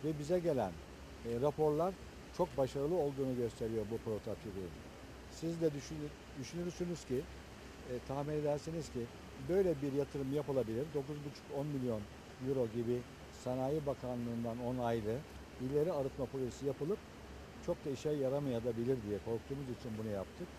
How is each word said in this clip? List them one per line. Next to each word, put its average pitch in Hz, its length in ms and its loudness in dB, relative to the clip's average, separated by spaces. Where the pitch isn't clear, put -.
Ve 151 140 2
bize 160 200 4
gelen, 131 320 4
e, 120 120 2
raporlar 151 520 6
çok 180 200 2
başarılı 139 380 4
olduğunu 139 400 2
gösteriyor 113 560 0
bu 113 60 0
prototipi. 101 640 -2
Siz 165 300 -2
de 160 120 6
düşün-, 147 360 -6
düşünürsünüz 175 680 -4
ki, 131 160 0
e, 127 40 -2
tahmin 143 260 0
edersiniz 147 600 0
ki 123 60 -2
böyle 175 320 6
bir 143 120 2
yatırım 139 400 2
yapılabilir. 135 600 2
Dokuz 143 220 -2
buçuk, 143 340 -6
on 147 80 0
milyon 127 340 2
euro 131 180 4
gibi 117 300 2
Sanayi 135 420 2
Bakanlığı'ndan 120 800 -2
onaylı 117 520 2
ileri 147 300 4
arıtma 135 340 0
projesi 131 400 -2
yapılıp 143 320 2
çok 170 200 0
da 151 40 0
işe 139 200 0
yaramayabilir 131 880 4
diye 101 180 2
korktuğumuz 127 440 -2
için 120 120 -6
bunu 110 80 -2
yaptık. 101 360 -4